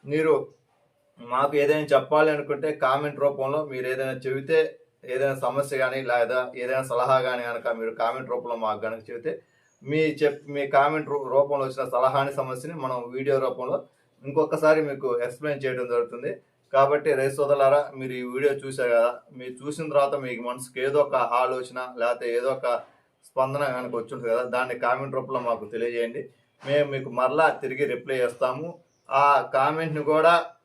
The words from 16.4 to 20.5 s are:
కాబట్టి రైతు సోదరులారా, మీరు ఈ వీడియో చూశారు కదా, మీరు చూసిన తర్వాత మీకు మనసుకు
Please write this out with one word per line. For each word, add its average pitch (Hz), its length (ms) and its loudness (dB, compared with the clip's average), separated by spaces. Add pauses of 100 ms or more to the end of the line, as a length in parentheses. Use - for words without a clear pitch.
కాబట్టి 143 360 4 (100)
రైతు 135 180 0
సోదరులారా, 143 440 4 (120)
మీరు 131 260 -8
ఈ 123 120 -6
వీడియో 139 220 2 (100)
చూశారు 131 300 -2
కదా, 117 180 4 (220)
మీరు 127 260 -14
చూసిన 151 280 -8
తర్వాత 143 360 2
మీకు 120 200 -8
మనసుకు 127 420 -8